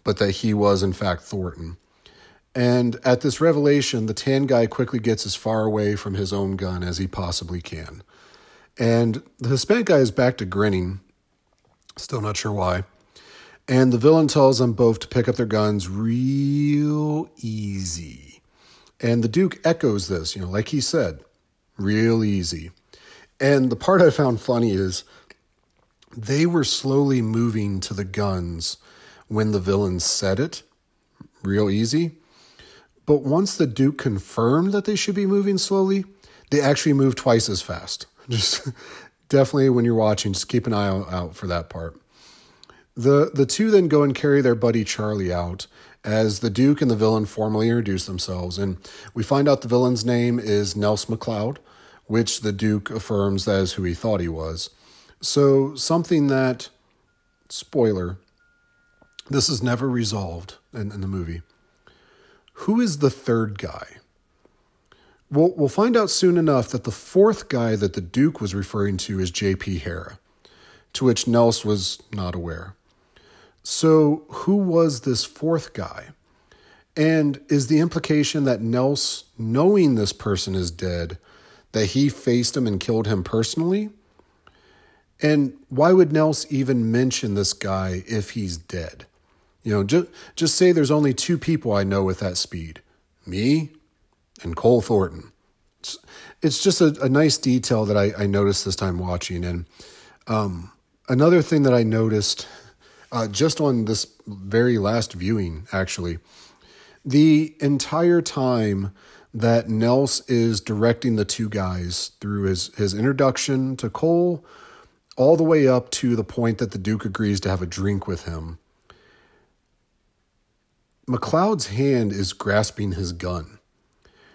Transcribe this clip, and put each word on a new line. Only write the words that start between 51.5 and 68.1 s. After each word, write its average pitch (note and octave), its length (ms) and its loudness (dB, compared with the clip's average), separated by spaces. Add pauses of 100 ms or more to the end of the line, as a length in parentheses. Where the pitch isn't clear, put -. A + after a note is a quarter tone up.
which A2 340 0
the G#2+ 140 -4
Duke G#2 360 -2
affirms G2+ 560 -2
that G2 140 2
is F#2 140 0
who G2 100 -6
he F2 100 -2
thought G#2 280 -2
he E2+ 80 -4
was. D#2+ 400 -8 (520)
So C#3 540 2
something D#3+ 520 0
that, C3 420 -2 (800)
spoiler, F#2+ 680 -2 (1120)
this C#3 200 0
is A#2+ 120 -4
never B2 280 -2
resolved G2 640 -6 (180)
in, G2+ 180 -8
in G2+ 100 -10
the F#2+ 60 -6
movie. E2+ 340 -6 (1160)
Who A3 200 0
is F3+ 200 -2
the C#3+ 100 4
third A2+ 500 -2
guy? - 380 -14 (1300)
We'll, E3 280 4
we'll D3 100 2
find A3+ 300 2
out G#2+ 120 2
soon F3 280 2
enough D3 320 2
that - 160 -6
the A#2 60 -4
fourth - 580 2
guy A#2 260 0
that G2 180 -2
the - 60 -8
Duke B2+ 400 0